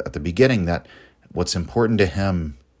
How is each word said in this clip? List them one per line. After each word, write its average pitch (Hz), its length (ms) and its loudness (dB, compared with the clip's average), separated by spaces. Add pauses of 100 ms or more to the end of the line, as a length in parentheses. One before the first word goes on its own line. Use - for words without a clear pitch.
at - 80 -10
the 80 60 -6
beginning, 95 440 2
that 85 220 -4 (460)
what's 90 220 -4
important 110 440 0
to 98 80 6
him 85 500 -2 (240)